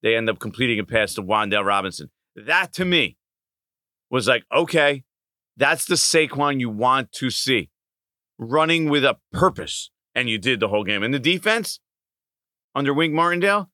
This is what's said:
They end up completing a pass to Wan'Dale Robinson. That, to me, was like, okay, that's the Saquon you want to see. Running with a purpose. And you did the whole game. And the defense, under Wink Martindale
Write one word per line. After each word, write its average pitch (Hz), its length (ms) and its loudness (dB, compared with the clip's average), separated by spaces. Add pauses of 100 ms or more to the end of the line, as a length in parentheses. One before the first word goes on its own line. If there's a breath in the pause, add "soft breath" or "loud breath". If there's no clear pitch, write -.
They 113 120 2
end 113 160 0
up 101 80 -4
completing 117 400 -2
a 104 60 -4
pass 110 300 -4
to 107 80 -8
Wan'Dale 104 420 0
Robinson. 95 460 -4 (260)
That, 170 380 -2
to 180 100 -4
me, 165 340 0 (880)
was 123 200 0
like, 120 160 2 (100)
okay, 147 500 2 (520)
that's 143 280 0
the 180 120 0
Saquon 143 640 0
you 120 100 -2
want 123 420 0
to 131 160 -6
see. 117 420 -2 (680)
Running 156 500 2
with 143 160 2
a 131 140 2 (140)
purpose. - 580 -2 (240)
And 123 160 -2
you 110 80 -2
did 113 220 0
the 107 80 2
whole 104 160 0
game. 101 180 -2
And 120 100 0
the 143 60 0
defense, 185 600 -2 (920)
under 139 200 0
Wink 156 180 2
Martindale 175 600 2